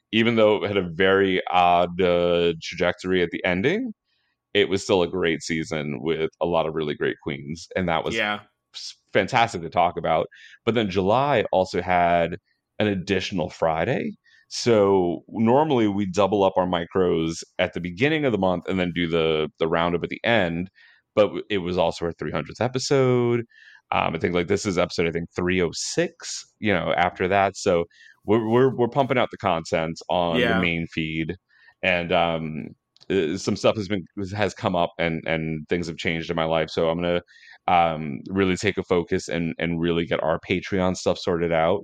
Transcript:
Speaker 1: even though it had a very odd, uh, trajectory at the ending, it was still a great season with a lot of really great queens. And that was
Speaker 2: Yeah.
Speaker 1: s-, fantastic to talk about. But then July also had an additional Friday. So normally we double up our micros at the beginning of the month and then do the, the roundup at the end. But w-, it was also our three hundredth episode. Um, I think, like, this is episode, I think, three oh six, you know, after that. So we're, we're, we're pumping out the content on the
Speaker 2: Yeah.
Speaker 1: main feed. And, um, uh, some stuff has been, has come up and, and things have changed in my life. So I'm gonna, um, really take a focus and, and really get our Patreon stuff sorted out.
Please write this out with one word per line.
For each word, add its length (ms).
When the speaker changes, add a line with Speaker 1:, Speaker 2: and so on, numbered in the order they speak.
Speaker 1:
even 220
though 280
it 40
had 100
a 120
very 520
odd, 500
uh, 600
trajectory 600
at 100
the 120
ending, 480
it 160
was 140
still 180
a 60
great 340
season 600
with 280
a 40
lot 200
of 100
really 200
great 280
queens. 520
And 140
that 160
was 100
Speaker 2:
Yeah. 240
Speaker 1:
s-, 220
fantastic 500
to 80
talk 280
about. 300
But 100
then 140
July 640
also 300
had 560
an 80
additional 640
Friday. 640
So 800
normally 640
we 160
double 400
up 100
our 100
micros 800
at 140
the 80
beginning 420
of 80
the 60
month 320
and 100
then 160
do 140
the, 400
the 80
roundup 380
at 40
the 140
end. 460
But 80
w-, 260
it 80
was 200
also 280
our 80
three 180
hundredth 300
episode. 840
Um, 240
I 40
think, 140
like, 140
this 180
is 120
episode, 300
I 40
think, 240
three 260
oh 120
six, 680
you 140
know, 240
after 320
that. 260
So 300
we're, 220
we're, 280
we're 140
pumping 280
out 140
the 60
content 600
on 260
the 60
Speaker 2:
Yeah. 180
Speaker 1:
main 280
feed. 480
And, 300
um, 560
uh, 280
some 180
stuff 220
has 100
been, 160
has 180
come 220
up 240
and, 260
and 440
things 180
have 80
changed 340
in 60
my 80
life. 260
So 200
I'm 120
gonna, 200
um, 500
really 280
take 200
a 60
focus 460
and, 300
and 200
really 260
get 160
our 180
Patreon 480
stuff 200
sorted 360
out. 300